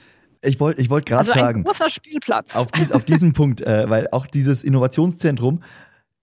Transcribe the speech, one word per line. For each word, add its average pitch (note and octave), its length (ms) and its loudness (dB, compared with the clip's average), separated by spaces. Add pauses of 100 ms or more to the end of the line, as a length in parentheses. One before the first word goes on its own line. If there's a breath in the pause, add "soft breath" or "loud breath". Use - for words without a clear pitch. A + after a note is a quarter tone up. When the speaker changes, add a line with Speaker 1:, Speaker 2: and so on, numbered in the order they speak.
(420 soft breath)
Speaker 1:
Ich C#3 200 0
wollt, D3+ 180 0
ich B2 100 0
wollt D3 160 0
grad C#3 140 2
Speaker 2:
Also G#3 140 2
ein C3+ 60 4
Speaker 1:
fragen, A#2+ 260 0
Speaker 2:
großer E4+ 240 -2
Spielplatz. - 640 -6
Speaker 1:
auf A#2+ 160 -2
dies-, D#3 220 0
auf C3 100 2
diesen D#3+ 300 2
Speaker 2:
<laughs> - 0 -
Speaker 1:
Punkt, C#3 260 0
äh, G#2+ 300 0
weil A2 240 0
auch C3+ 120 -2
dieses C#3 380 -2
Innovationszentrum C#3 960 0 (640 loud breath)